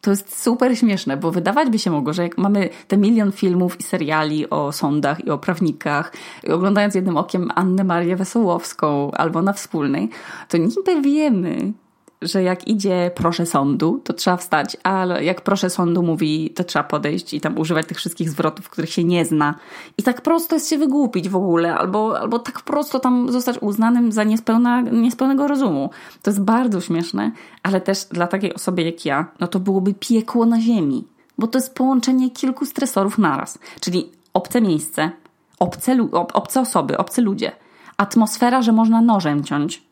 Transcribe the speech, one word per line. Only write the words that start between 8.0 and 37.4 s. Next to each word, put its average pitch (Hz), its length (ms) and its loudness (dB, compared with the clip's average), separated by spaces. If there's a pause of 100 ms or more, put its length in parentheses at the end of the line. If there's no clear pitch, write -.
Wesołowską 170 960 0
albo 165 320 0
na 196 100 2
Wspólnej, 160 560 -2 (400)
to - 80 0
niby 311 440 2
wiemy, 269 720 2 (500)
że 185 200 0
jak 180 260 0
idzie 190 460 0
proszę 170 320 0
sądu, 156 580 2
to - 80 -6
trzeba 180 240 0
wstać, - 460 -2
ale 185 420 0
jak 180 160 -2
proszę 190 300 0
sądu 175 320 2
mówi, 156 480 0
to - 140 -4
trzeba 151 200 -2
podejść 151 500 -4
i 151 60 -4
tam - 180 -2
używać 160 280 0
tych 170 120 -10
wszystkich 165 320 -6
zwrotów, 156 380 -4
których 170 220 -6
się 175 140 -2
nie 170 200 2
zna. 151 300 0 (440)
I 202 40 -4
tak 247 180 0
prosto 330 360 0
jest - 140 -2
się 311 80 0
wygłupić 262 500 0
w 190 80 -2
ogóle, 170 420 2
albo, 214 420 0
albo 226 180 -2
tak - 220 -10
prosto 294 400 -2
tam 247 320 2
zostać 247 280 -2
uznanym 226 520 2
za 214 120 0
niespełna-, 233 680 2
niespełnego 262 560 2
rozumu. 202 420 0 (320)
To 202 80 0
jest 202 120 0
bardzo 220 380 2
śmieszne, 175 520 -2 (300)
ale 196 180 0
też 196 240 -2
dla 175 220 -2
takiej 190 280 -2
osoby 175 280 -2
jak 165 220 -4
ja, 147 220 0 (140)
no 175 80 -2
to 185 120 -2
byłoby 190 340 0
piekło 226 520 0
na 233 140 4
ziemi, 165 440 0 (340)
bo 220 80 0
to 226 120 -2
jest 262 160 -4
połączenie 254 560 2
kilku 262 360 -4
stresorów 208 520 -2
naraz. 156 400 0 (220)
Czyli 180 300 -2 (240)
obce 233 260 0
miejsce, 160 500 0 (480)
obce 180 360 0
lu-, 233 180 2
ob-, - 220 -2
obce - 260 0
osoby, 180 380 0
obcy - 240 -2
ludzie, 196 300 -2 (440)